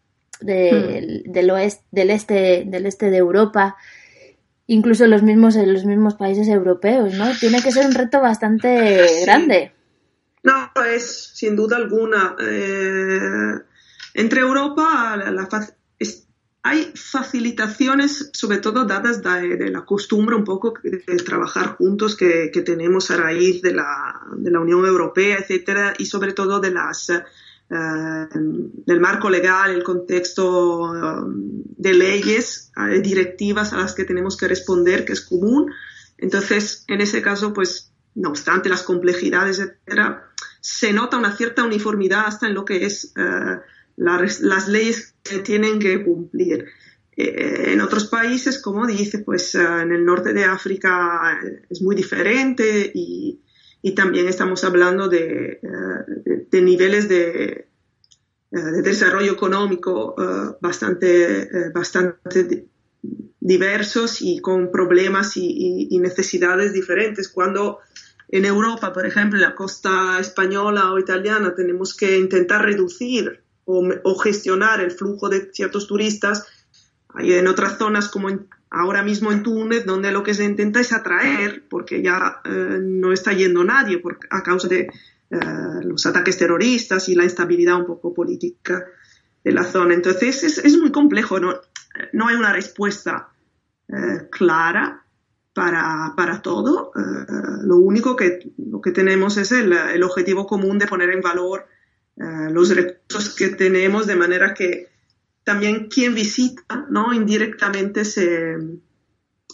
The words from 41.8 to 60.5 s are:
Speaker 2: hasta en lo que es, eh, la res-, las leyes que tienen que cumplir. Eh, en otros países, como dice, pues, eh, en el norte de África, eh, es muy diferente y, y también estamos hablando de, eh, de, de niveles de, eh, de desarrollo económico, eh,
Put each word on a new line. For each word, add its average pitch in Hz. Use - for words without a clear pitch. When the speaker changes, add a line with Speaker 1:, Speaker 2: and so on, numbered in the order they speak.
Speaker 2:
hasta 208
en 208
lo 202
que 175
es, -
eh, 92
la 175
res-, 196
las 196
leyes 220
que 196
tienen 214
que 190
cumplir. 170
Eh, -
en 202
otros 208
países, 240
como 208
dice, 208
pues, -
eh, 180
en 170
el 170
norte 180
de 202
África, 180
eh, -
es 180
muy 196
diferente 214
y, 175
y 196
también 185
estamos 185
hablando 180
de, 165
eh, 190
de, -
de 185
niveles 190
de, 170
eh, -
de 165
desarrollo 196
económico, 190
eh, 190